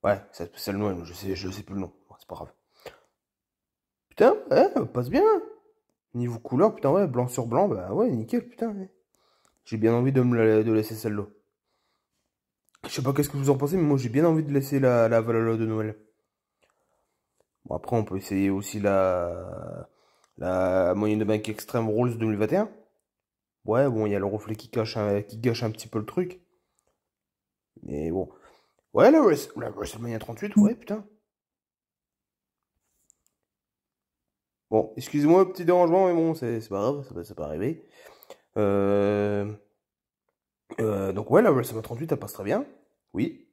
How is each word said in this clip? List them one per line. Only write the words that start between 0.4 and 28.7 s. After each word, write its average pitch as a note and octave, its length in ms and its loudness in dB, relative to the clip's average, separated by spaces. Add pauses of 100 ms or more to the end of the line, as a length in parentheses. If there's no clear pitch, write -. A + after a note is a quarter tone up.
la - 40 -14
spéciale - 280 -8
Noël, G2+ 280 -2
je E2 100 -16
sais, F#2+ 200 -6
je F#2+ 160 -8
sais G2+ 120 -12
plus - 120 -14
le G2 80 -6
nom. F2 100 -10 (160)
Bon, - 100 -20
c'est - 80 -20
pas - 80 -14
grave. D#2+ 180 -16 (1600)
Putain, B3+ 240 4 (180)
ouais, F4+ 240 6
elle G#3+ 120 0
passe B2 240 -4
bien. C#4 120 4 (920)
Niveau A#2+ 240 -4
couleur, G3 360 2
putain, C#3 160 0
ouais, F#3 180 2
blanc B2 180 -2
sur B2 200 -6
blanc, C#3 200 2
bah F#2+ 260 -4
ouais, G#3+ 160 0
nickel, E3 400 -2
putain, - 200 -8
ouais. F#3+ 200 -10 (760)
J'ai A#2 120 -8
bien A2 160 4
envie B2 200 2
de C3 100 4
me B2 140 2
la, A2 260 6
de A2+ 100 0
laisser G#2+ 220 0
celle-là. G#2 300 -4 (1600)
Je - 60 -14
sais C#3+ 120 -6
pas C3+ 100 0
qu'est-ce C#3+ 180 0
que C#3+ 60 -8
vous C#3 140 0
en C#3 60 6
pensez, C#3+ 200 -2
mais F3+ 60 2
moi D3 160 4
j'ai A#2+ 120 -2
bien C#3+ 140 2
envie D#3+ 200 2
de C#3 80 -6
laisser C#3 260 0
la, A#2+ 300 4
la A#2 120 4
Valhalla A2+ 360 0
de A2+ 100 -2
Noël. A2 300 -4 (1700)
Bon, - 100 -8
après, - 220 -4
on G#2+ 80 0
peut F#2+ 120 -8
essayer G2 340 0
aussi G2+ 280 -4
la, F2 1080 -2 (480)
la F#2 580 0
moyenne G#2+ 240 0
de G#2+ 60 0
banque G#2+ 240 0
Extreme A2 400 -4
Rules A#2 280 0
deux A2 100 -2
mille G#2+ 120 0
vingt A2 140 0
et F3 60 2
un. G#3+ 100 0 (960)
Ouais, B2+ 240 2
bon, A2 180 0
il G2+ 60 -2
y - 20 0
a G2 60 0
le G2+ 60 -2
reflet G#2+ 280 -6
qui - 140 -16
cache A2 280 -4
un, G#2 260 0
qui A2 160 -14
gâche A#2 260 -2
un A2 60 -2
petit - 180 -14
peu A2+ 100 -6
le G#2+ 60 -6
truc. F3+ 380 -6 (1400)
Mais D#2 300 -6
bon. F#2 160 -4 (640)